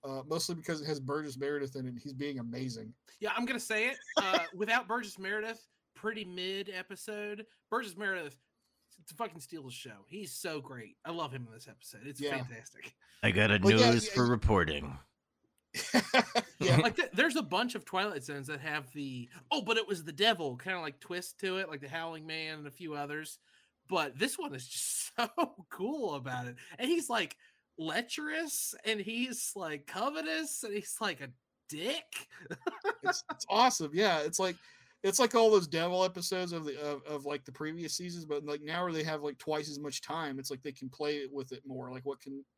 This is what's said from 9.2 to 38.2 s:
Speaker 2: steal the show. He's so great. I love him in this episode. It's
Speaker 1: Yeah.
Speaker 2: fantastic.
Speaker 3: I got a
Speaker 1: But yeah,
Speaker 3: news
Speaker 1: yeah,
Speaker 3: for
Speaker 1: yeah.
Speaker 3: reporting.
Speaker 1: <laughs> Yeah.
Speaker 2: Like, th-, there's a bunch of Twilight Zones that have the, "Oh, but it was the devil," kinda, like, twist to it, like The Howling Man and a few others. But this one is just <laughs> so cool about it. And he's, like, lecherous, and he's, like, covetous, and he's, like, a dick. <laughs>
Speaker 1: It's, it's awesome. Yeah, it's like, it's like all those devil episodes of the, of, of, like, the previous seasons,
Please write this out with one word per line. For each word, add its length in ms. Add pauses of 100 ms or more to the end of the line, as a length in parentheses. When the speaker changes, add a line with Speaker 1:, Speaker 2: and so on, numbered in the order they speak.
Speaker 2:
steal 240
the 80
show. 380
He's 240
so 260
great. 460
I 60
love 200
him 160
in 60
this 160
episode. 360
It's 140
Speaker 1:
Yeah. 160
Speaker 2:
fantastic. 580 (300)
Speaker 3:
I 80
got 180
a 100
Speaker 1:
But 200
yeah, 120
Speaker 3:
news 160
Speaker 1:
yeah, 60
Speaker 3:
for 120
Speaker 1:
yeah. 60
Speaker 3:
reporting. 680 (760)
Speaker 1:
<laughs> 200 (680)
Yeah. 180
Speaker 2:
Like, 180
th-, 180
there's 220
a 80
bunch 320
of 80
Twilight 400
Zones 240
that 140
have 320
the, 340 (240)
"Oh, 100
but 140
it 120
was 180
the 80
devil," 420
kinda, 240
like, 220
twist 400
to 160
it, 100
like 140
The 80
Howling 360
Man 340
and 80
a 40
few 220
others. 440 (520)
But 280
this 200
one 180
is 120
just 480
<laughs> 20
so 100 (420)
cool 460
about 320
it. 80 (240)
And 100
he's, 200
like, 260 (420)
lecherous, 960 (120)
and 160
he's, 560
like, 300
covetous, 760
and 100
he's, 280
like, 200
a 80 (400)
dick. 580 (220)
<laughs> 80 (480)
Speaker 1:
It's, 160 (100)
it's 180
awesome. 440
Yeah, 260
it's 200
like, 160 (480)
it's 160
like 160
all 160
those 160
devil 380
episodes 480
of 100
the, 160
of, 260
of, 200
like, 180
the 80
previous 420
seasons, 300